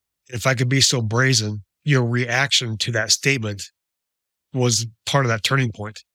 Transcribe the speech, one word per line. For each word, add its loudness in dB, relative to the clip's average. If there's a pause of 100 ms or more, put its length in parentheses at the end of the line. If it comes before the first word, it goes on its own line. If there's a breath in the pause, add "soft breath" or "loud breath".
(280)
If -6
I 2
could 0
be 2
so 2
brazen, 0 (200)
your 2
reaction 0
to -4
that -2
statement -2 (840)
was 2 (200)
part 2
of 0
that 0
turning 0
point. -12 (100)